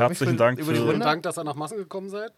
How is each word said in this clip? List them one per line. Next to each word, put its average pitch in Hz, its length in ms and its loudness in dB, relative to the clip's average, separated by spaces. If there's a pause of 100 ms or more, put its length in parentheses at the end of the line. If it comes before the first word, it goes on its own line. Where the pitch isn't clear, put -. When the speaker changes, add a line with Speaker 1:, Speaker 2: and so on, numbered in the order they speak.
Speaker 1:
mich - 0 - (120)
Speaker 2:
Herzlichen 139 120 2
Speaker 1:
für, 120 60 0
Speaker 2:
Dank 120 220 4
Speaker 1:
über 151 120 -2
die - 60 2
Speaker 2:
für 117 60 2
Speaker 1:
Runde. 113 100 4
Speaker 3:
Vielen 107 120 0
Dank, 156 180 0
dass 175 140 -4
ihr 165 60 -6
nach 147 120 -6
Massen 151 200 -8
gekommen 190 320 -10
seid. 208 300 -10